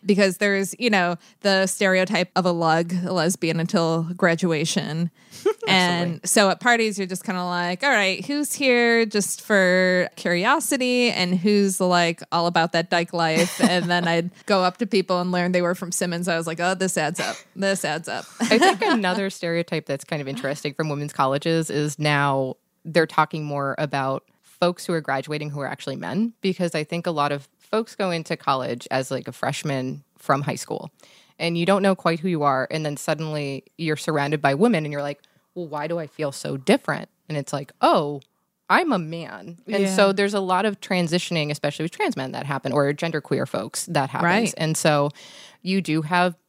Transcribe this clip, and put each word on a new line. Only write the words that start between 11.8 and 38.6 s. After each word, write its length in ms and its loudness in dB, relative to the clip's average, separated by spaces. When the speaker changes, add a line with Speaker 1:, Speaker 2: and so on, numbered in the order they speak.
Speaker 1:
all 160 2
about 240 2
that 180 0
dyke 240 0
life?" 480 0
Speaker 2:
<laughs> 80 4
Speaker 1:
And 200 0
then 180 2
I'd 240 0
go 160 2
up 140 0
to 100 -4
people 340 0
and 100 -2
learn 200 0
they 100 2
were 140 0
from 160 -8
Simmons. 360 -4
I 80 0
was 120 -4
like, 120 -6
"Oh, 140 2
this 240 -2
adds 220 -2
up. 160 -4
This 300 -2
adds 240 -4
up." 240 -8
<laughs> 80 -20
Speaker 3:
I 160 4
think 240 4
another 480 0
stereotype 560 -4
that's 180 -4
kind 180 -6
of 60 -8
interesting 460 -6
from 160 -2
women's 240 -4
colleges 560 0
is 300 -2
now 560 2
they're 240 2
talking 380 2
more 320 -4
about 460 -2
folks 460 -2
who 60 0
are 80 0
graduating 500 -4
who 80 -8
are 80 -4
actually 280 -8
men, 460 -4
because 320 0
I 100 -2
think 220 -6
a 60 -2
lot 200 0
of 160 -6
folks 360 -4
go 160 -2
into 240 -4
college 560 -2
as, 200 -2
like, 160 -6
a 40 -10
freshman 720 -4
from 240 0
high 140 -4
school, 360 -8
and 180 -2
you 100 0
don't 160 4
know 120 4
quite 240 0
who 80 -4
you 160 0
are, 280 2
and 140 -4
then 120 -4
suddenly 680 -4
you're 200 -2
surrounded 440 -2
by 140 4
women, 300 2
and 60 -6
you're 100 -6
like, 200 -8
"Well, 120 -8
why 200 -6
do 100 -4
I 100 -6
feel 240 -4
so 260 -8
different?" 520 0
And 100 -4
it's 160 -8
like, 180 -6
"Oh, 400 2